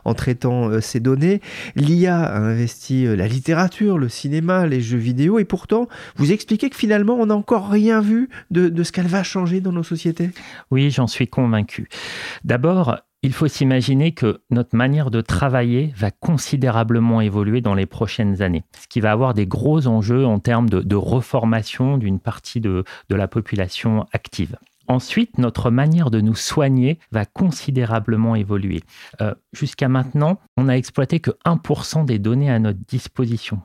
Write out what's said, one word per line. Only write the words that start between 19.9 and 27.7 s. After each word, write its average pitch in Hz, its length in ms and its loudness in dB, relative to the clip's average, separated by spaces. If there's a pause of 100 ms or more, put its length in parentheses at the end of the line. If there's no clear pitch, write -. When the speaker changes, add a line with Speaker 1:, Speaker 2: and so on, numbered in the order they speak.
Speaker 2:
en 110 140 2
termes 117 320 2
de, 92 100 2
de 95 160 0
reformation 113 1040 0
d'une 98 200 -2
partie - 440 -8
de, 92 200 -2 (280)
de 98 40 0
la 98 140 0
population 107 840 -4
active. - 440 -8 (320)
Ensuite, 127 480 -2
notre 120 340 0
manière 147 400 2
de 110 120 2
nous 110 120 2
soigner 135 640 0 (140)
va 107 140 0
considérablement 113 1080 0